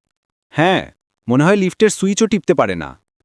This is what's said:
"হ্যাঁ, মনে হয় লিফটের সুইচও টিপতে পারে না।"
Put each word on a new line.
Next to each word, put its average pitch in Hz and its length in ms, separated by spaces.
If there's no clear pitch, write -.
"হ্যাঁ, 160 420
মনে 131 160
হয় 190 120
লিফটের 196 340
সুইচও 202 380
টিপতে 185 260
পারে 117 220
না।" 71 240